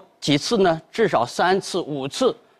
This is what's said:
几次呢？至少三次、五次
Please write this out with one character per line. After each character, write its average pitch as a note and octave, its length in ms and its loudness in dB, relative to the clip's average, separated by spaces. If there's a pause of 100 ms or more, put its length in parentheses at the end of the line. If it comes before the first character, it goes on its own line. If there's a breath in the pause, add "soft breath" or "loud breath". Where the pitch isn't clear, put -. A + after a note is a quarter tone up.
(180)
几 D3 200 2
次 - 180 -2
呢？ F3 240 2 (100)
至 A3+ 160 0
少 C3+ 160 2
三 F#3 380 0
次、 - 200 -6
五 C#3 280 -6
次 G3+ 260 0 (260 soft breath)